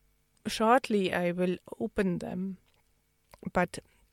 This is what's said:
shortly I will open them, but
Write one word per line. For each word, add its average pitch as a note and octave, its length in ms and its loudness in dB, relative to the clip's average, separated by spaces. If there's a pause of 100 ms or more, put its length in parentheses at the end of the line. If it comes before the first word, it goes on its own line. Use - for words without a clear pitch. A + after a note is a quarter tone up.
(460)
shortly A3 640 2
I F3 180 0
will F3+ 260 0 (220)
open G3 400 -2
them, F#3 380 -6 (960)
but F3+ 260 0 (340)